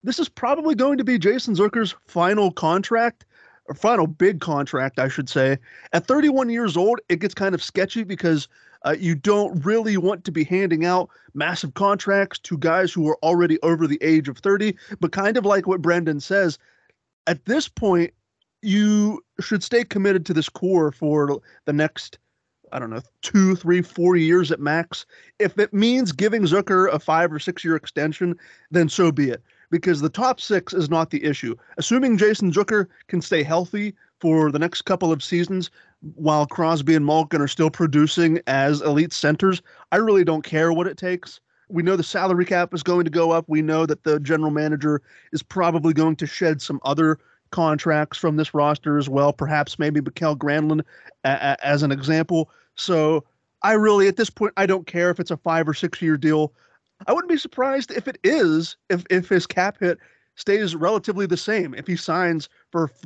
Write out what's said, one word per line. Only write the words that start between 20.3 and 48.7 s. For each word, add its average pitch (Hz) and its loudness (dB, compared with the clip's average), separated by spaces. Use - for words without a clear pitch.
this 156 -2
core 175 0
for 147 0
the 147 -2
next, - -4
I 135 -8
don't 117 -8
know, 113 -10
two, 190 2
three, 175 0
four 180 2
years 165 2
at 135 -4
max. 156 -4
If 202 0
it 208 0
means 226 2
giving 202 0
Zucker 185 2
a 151 -2
five 165 0
or 151 -8
six - -10
year 165 0
extension, 156 -4
then 165 2
so 170 2
be 143 0
it. 120 -6
Because 170 0
the 151 -2
top - -2
six 185 -2
is 180 -2
not 160 0
the - -4
issue. 151 -4
Assuming 247 2
Jason 208 2
Zucker 202 0
can 180 -2
stay 156 0
healthy 180 -4
for 160 4
the 143 -2
next 170 -4
couple 180 0
of 147 -4
seasons, 180 -2
while 151 2
Crosby 160 0
and 151 2
Malkin 151 2
are 143 -2
still 160 0
producing 160 2
as 139 2
elite 151 0
centers, 170 0
I 170 2
really 202 4
don't 170 0
care 160 0
what 175 0
it 175 -8
takes. 180 -8
We 175 -4
know 185 2
the 170 0
salary 180 0
cap 175 0
is 165 -6
going 175 2
to 160 -2
go 165 2
up. 165 2
We 156 0
know 156 0
that 151 -4
the 151 2
general 156 0
manager 151 -2
is 156 -4
probably 165 0
going 160 2
to 165 -8
shed 160 -2
some 139 -6
other 156 2
contracts 151 0
from 156 0
this 156 -2
roster 147 0